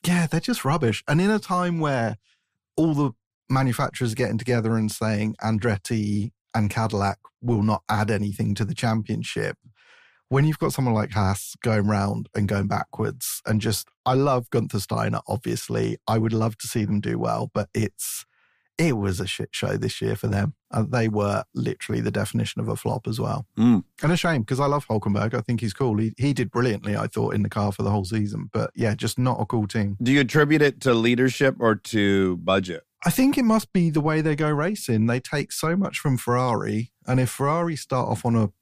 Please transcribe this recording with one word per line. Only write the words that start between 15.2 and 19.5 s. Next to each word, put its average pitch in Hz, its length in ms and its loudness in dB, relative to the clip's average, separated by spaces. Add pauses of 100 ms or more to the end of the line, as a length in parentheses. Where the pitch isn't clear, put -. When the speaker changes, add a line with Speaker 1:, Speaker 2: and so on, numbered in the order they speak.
Speaker 1:
obviously. - 800 -4
I 113 100 2
would 110 160 0
love 113 240 0
to - 100 -10
see 110 160 -2
them 104 160 2
do 113 200 -2
well, - 340 -2
but 104 220 -4
it's, - 500 -4 (540)
it 156 180 4
was 98 220 0
a 95 80 -4
shit - 240 -6